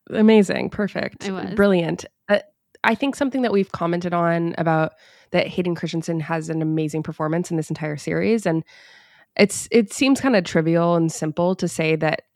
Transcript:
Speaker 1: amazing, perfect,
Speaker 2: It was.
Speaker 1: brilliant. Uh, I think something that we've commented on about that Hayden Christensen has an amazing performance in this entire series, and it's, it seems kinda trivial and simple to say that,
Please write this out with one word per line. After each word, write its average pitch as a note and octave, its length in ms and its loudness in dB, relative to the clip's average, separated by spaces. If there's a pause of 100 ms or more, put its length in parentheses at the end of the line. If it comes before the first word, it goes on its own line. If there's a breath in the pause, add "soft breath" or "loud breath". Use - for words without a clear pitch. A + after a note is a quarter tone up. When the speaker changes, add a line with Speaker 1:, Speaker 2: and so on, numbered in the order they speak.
(120)
Speaker 1:
amazing, G#3+ 580 4
perfect, - 560 -6
Speaker 2:
It G3 60 -6
was. F#3 240 -8
Speaker 1:
brilliant. F3 500 2 (220)
Uh, G3+ 120 2 (440)
I A3+ 120 2
think C#4 200 -2
something C4+ 260 -2
that A#3 100 0
we've G3 200 2
commented F3 420 -2
on E3+ 440 0
about D#3+ 360 0 (380 soft breath)
that F3+ 160 0
Hayden F3 280 -2
Christensen E3 460 -4
has D#3+ 280 -4
an D#3+ 120 -2
amazing D#3 420 -2
performance E3 480 -4
in E3+ 60 -2
this D#3 120 -4
entire D3+ 280 -6
series, F#3+ 480 -2
and E3 180 0 (720 loud breath)
it's, - 360 2
it A3+ 220 2
seems C4 280 2
kinda A#3+ 200 4
trivial E3+ 540 2
and E3 160 2
simple E3+ 440 -2
to F3+ 120 -4
say D#3+ 300 -2
that, D#3 260 -2 (120)